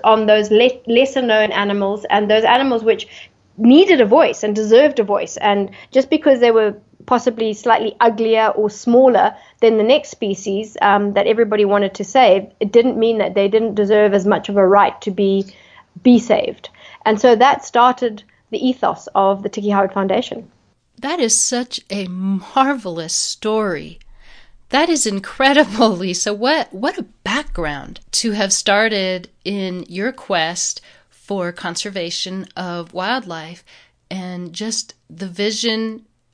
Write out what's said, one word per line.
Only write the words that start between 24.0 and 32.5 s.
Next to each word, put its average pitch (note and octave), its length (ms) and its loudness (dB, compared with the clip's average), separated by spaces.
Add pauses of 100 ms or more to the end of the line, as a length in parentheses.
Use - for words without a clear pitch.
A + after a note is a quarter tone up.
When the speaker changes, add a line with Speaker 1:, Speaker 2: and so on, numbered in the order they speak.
Speaker 2:
That D4 180 0
is D#4+ 180 -2
incredible, A3 840 0
<laughs> F#3 80 -2
Lisa. F#3 360 -6
What, C#4 380 -2
what B3+ 280 -6
a A#3+ 40 -8 (200)
background F3 760 -8 (120)
to A3+ 200 -4
have G3+ 220 -2
started G3 760 -2 (140)
in F#3 460 -8
your G3 220 -6
quest F3 680 -6 (280)
for F3+ 420 -8
conservation F#3 1040 -10